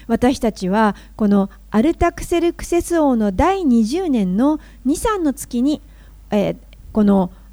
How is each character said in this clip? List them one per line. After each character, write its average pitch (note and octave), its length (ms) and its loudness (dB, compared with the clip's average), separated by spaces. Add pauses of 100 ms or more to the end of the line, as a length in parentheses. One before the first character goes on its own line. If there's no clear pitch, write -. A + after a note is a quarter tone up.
私 B3 320 0
た A3 140 -2
ち F#3 160 -6
は G#3 260 2 (220)
こ G#3+ 120 0
の G3 200 2 (220)
ア G#3 100 2
ル D#4 140 2
タ E4+ 180 0
ク - 100 -10
セ E4+ 200 -2
ル E4+ 100 0
ク - 140 -10
セ E4+ 160 -2
ス E4+ 180 -2
王 C#4 160 2
の G#3 160 -2
第 F4 320 0
二 A#3 220 2
十 E4+ 240 -4
年 G3 260 0
の D4 240 0 (240)
二、 D4 140 0
三 G#4+ 260 -2
の C#4 80 0
月 - 300 -6
に、 C#4+ 180 -2 (500)
え G3 200 0
ー、 E3+ 60 -8 (360)
こ G#3+ 120 2
の、 G3 260 2 (220)